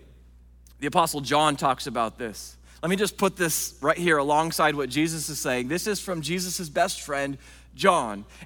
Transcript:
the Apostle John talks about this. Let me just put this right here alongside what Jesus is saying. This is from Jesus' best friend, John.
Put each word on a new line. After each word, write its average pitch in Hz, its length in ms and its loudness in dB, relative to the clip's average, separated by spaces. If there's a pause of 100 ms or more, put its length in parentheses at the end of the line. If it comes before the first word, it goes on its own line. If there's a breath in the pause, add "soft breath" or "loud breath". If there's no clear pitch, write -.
(800)
the 139 80 -4
Apostle 160 340 2
John 147 340 4
talks 135 320 0
about 113 320 -2
this. 110 360 -10 (280 soft breath)
Let 165 60 -2
me 196 60 2
just 190 220 -2
put 190 180 2
this - 460 -2
right 160 160 2
here 170 220 4
alongside 151 560 2
what 139 140 -2
Jesus 156 380 -2
is 147 120 -8
saying. 127 300 -2
This 180 180 -4
is 202 120 -2
from 175 220 -6
Jesus' 175 480 -4
best 175 320 0
friend, 139 360 -4 (360 loud breath)
John. 131 520 2 (200 loud breath)